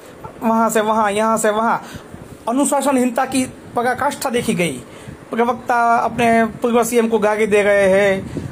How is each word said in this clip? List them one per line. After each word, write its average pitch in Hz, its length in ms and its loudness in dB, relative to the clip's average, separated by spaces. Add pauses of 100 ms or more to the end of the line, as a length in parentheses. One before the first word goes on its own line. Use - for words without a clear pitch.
(420)
वहाँ 226 280 2
से 226 100 0
वहाँ, 214 320 0
यहाँ 220 260 0
से 220 120 0
वहाँ, 214 320 0 (680)
अनुशासनहीनता 262 760 0
की 254 200 -2 (320)
पराकाष्ठा 254 540 -2
देखी 226 240 -2
गई। 170 180 -2 (580)
प्रवक्ता 233 680 0
अपने 226 480 2
पूर्व 233 400 0
सीएम 226 240 0
को 220 100 0
गाली 214 280 0
दे 208 160 4
रहे 202 260 4
हैं, 196 420 2 (220)